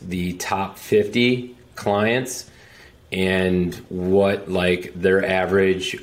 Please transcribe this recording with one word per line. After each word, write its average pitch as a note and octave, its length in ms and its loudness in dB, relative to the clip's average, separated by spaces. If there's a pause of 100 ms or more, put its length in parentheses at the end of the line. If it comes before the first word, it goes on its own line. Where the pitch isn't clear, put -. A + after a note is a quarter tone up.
the F2+ 340 -4
top G2 440 -6
fifty A#2+ 760 0 (200)
clients G#2+ 760 -2 (640)
and F#2 600 2 (140)
what, G2 600 0
like, F2+ 440 0
their F#2+ 320 2
average F#2 760 2